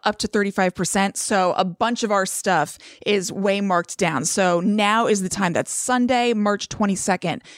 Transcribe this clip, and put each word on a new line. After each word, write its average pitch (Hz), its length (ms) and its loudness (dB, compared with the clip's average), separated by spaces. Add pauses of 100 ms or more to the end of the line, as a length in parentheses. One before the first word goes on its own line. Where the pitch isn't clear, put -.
up 208 160 0
to 214 80 -4
thirty-five 202 480 0
percent. 196 420 0
So 185 400 2
a 190 80 2
bunch 226 380 -2
of 208 80 -2
our 190 160 2
stuff 160 500 0 (300)
is 202 240 0
way 202 280 0
marked 185 380 -2
down. 156 280 0
So 180 340 2
now 208 480 2
is 208 160 2
the 185 60 -2
time. 185 240 0
That's - 200 -2
Sunday, 247 640 0
March 208 340 -2
twenty-second. 185 720 -2 (160)